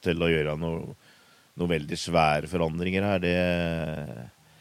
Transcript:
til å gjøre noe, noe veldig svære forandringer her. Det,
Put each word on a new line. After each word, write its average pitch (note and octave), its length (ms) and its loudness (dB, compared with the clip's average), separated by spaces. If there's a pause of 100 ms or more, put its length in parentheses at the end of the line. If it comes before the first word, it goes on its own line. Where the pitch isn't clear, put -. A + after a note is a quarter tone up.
til E2+ 180 0
å E2+ 80 2
gjøre D#2 320 2
noe, E2 360 -4 (640)
noe F2 120 0
veldig D#2+ 260 -2
svære D#2 540 2
forandringer F2 540 0
her. G2+ 160 0
Det, E2 1120 -2 (320)